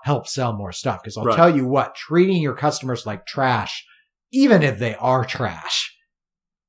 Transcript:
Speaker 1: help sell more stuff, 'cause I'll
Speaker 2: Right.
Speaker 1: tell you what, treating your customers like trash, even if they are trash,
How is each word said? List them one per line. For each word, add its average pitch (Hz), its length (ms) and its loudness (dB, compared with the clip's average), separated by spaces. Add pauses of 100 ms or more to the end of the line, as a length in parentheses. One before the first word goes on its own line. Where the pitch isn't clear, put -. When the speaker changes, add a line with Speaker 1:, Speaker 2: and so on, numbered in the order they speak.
Speaker 1:
help 135 220 -2
sell 123 280 -4
more 101 180 -8
stuff, - 300 -6
'cause 104 140 -14
I'll 107 80 -6
Speaker 2:
Right. 117 120 2
Speaker 1:
tell 170 180 6
you 131 120 2
what, 127 280 0
treating 175 480 2
your 139 140 -2
customers 135 500 -4
like 104 200 -8
trash, 123 580 -2 (480)
even 247 300 6
if 127 160 0
they 113 180 -2
are 127 280 2
trash, 87 680 -6 (760)